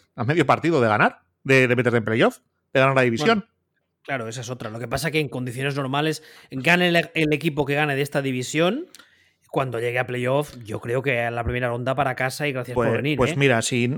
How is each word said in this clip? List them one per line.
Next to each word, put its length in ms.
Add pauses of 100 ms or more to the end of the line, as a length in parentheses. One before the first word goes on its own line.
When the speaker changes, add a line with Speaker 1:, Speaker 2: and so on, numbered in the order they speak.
(160)
Speaker 1:
a 80
medio 220
partido 340
de 80
ganar, 320 (240)
de, 240
de 80
meterte 220
en 80
playoff, 320 (340)
de 80
ganar 160
la 60
división. 380
Speaker 2:
Bueno, 140 (500)
claro, 260
esa 100
es 100
otra. 200
Lo 100
que 80
pasa 240
que 80
en 80
condiciones 480
normales, 480 (260)
gane 380
el, 260
el 200
equipo 320
que 100
gane 220
de 60
esta 180
división, 640 (680)
cuando 300
llegue 180
a 80
playoff, 560
yo 160
creo 220
que 200
a 100
la 120
primera 260
ronda 260
para 200
casa 320
y 60
gracias 220
Speaker 1:
Pues, 140
Speaker 2:
por 80
venir, 200
Speaker 1:
pues 140
Speaker 2:
¿eh? 60
Speaker 1:
mira, 240
si, 360